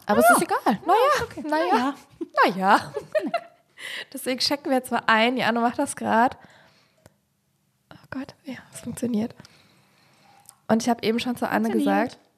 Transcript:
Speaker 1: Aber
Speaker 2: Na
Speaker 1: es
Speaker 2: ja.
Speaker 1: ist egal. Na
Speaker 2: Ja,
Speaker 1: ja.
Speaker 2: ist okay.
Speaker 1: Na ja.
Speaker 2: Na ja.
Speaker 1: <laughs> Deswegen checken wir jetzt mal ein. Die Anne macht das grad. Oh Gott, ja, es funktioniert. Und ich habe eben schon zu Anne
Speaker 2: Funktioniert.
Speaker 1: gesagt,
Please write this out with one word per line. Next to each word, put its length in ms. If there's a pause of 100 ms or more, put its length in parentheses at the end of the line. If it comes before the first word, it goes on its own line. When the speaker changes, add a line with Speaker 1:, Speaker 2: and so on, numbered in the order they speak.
Speaker 1:
Aber 140
Speaker 2:
Na 20
Speaker 1:
es 60
Speaker 2:
ja. 80
Speaker 1:
ist 60
egal. 440
Na 60
Speaker 2:
Ja, 20
Speaker 1:
ja. 220
Speaker 2:
ist 60
okay. 280
Speaker 1:
Na 60 (220)
ja. 160 (520)
Speaker 2:
Na 100
ja. 280
Speaker 1:
<laughs> 80 (1200)
Deswegen 280
checken 300
wir 60
jetzt 160
mal 140
ein. 300
Die 60
Anne 160
macht 200
das 180
grad. 400 (1600)
Oh 180
Gott, 240 (100)
ja, 120 (180)
es 60
funktioniert. 540 (1300)
Und 140
ich 80
habe 120
eben 160
schon 180
zu 120
Anne 220
Speaker 2:
Funktioniert. 400
Speaker 1:
gesagt, 80 (200)